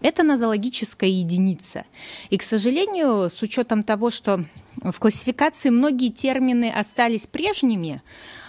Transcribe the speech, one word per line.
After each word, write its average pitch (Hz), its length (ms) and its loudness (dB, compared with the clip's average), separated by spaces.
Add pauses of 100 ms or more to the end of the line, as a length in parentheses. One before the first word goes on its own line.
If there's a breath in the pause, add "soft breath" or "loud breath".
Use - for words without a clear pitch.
Это 330 220 2
нозологическая 226 840 0
единица. 185 760 0 (440 loud breath)
И, 196 80 2
к - 60 -6
сожалению, 254 840 0
с - 120 -10
учетом 226 400 0
того, 220 300 0
что 185 340 0 (300 loud breath)
в - 240 -6
классификации 254 720 2
многие 247 400 4
термины 254 600 0
остались 226 560 0
прежними, 226 800 -2 (460 loud breath)